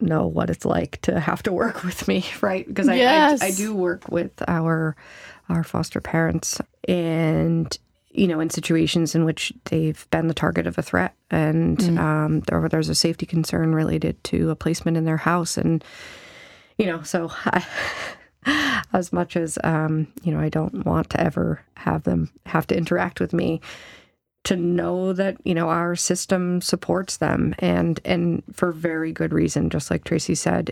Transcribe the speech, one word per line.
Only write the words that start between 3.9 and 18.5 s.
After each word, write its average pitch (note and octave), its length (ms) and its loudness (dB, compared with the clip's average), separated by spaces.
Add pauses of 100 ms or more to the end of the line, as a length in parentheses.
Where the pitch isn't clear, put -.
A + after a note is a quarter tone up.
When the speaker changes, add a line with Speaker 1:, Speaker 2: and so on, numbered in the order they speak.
Speaker 1:
with F3 220 -2 (160)
our, D#3+ 480 2 (540)
our E3+ 140 2
foster - 380 -2
parents E3 580 -2 (280)
and, E3 880 2 (320)
you - 180 2
know, E3 120 0
in D#3+ 100 0
situations E3 640 2
in E3 120 4
which - 280 -2 (120)
they've D#3+ 440 -2
been E3 180 2
the D#3+ 60 0
target E3 320 0
of E3+ 140 -4
a - 20 0
threat F3+ 320 0 (160)
and, D#3+ 480 2
Speaker 2:
Mm. E3+ 220 4
Speaker 1:
um, D#3 420 2
there, E3 280 0
there's D#3+ 200 0
a D#3 60 0
safety E3 320 0
concern D#3+ 480 0
related D#3+ 500 0
to E3+ 240 0
a D#3 60 0
placement E3 420 -2
in D#3+ 80 0
their D#3+ 120 0
house. E3+ 380 0
And, E3 280 2 (960)
you G#3+ 80 2
know, E3 160 -4
so E3 260 -2 (100)
<laughs> - 60 -6
I, - 180 0 (1300)